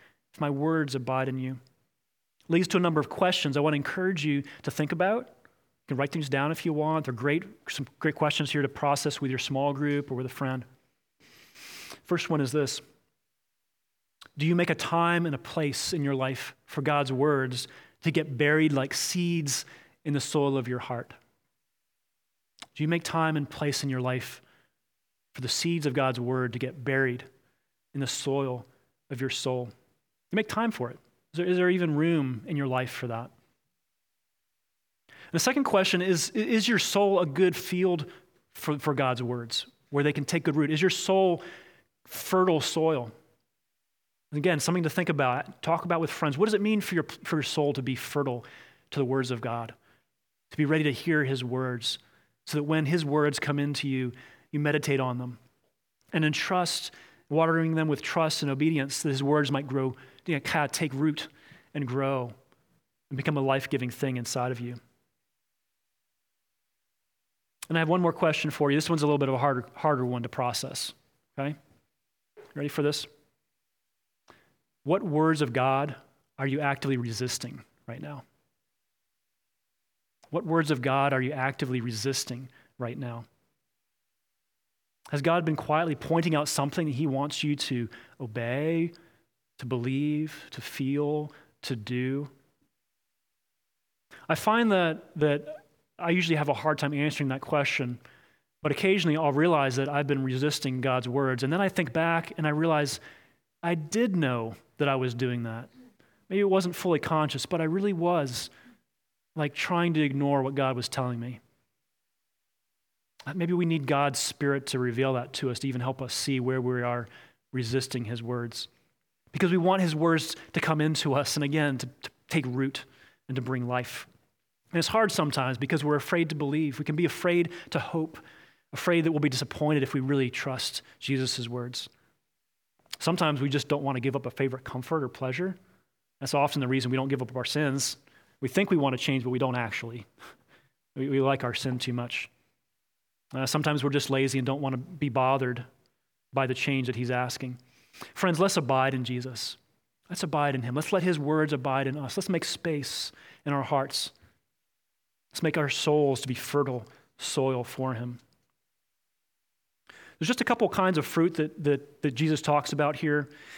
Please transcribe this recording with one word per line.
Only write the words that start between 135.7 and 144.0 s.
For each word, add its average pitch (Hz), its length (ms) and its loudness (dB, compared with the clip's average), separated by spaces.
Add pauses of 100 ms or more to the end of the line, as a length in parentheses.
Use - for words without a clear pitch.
That's - 120 -4
often 143 280 2
the 127 60 0
reason 123 240 0
we 131 60 2
don't 135 120 -2
give 135 120 -2
up 123 140 -8
our 123 80 -4
sins. 139 540 -2 (420)
We 135 80 -2
think 190 220 2
we 180 80 6
want 135 200 2
to - 60 -8
change, 135 200 0
but 123 80 -2
we 127 80 0
don't 127 180 0
actually. 117 480 -6 (920)
We, 135 140 -2
we 135 100 2
like 135 240 2
our 120 100 -2
sin 127 240 -2
too 123 140 -4
much. 120 380 -6 (1040)
Uh, 131 120 -2
sometimes 151 380 2
we're 143 60 2
just 139 200 2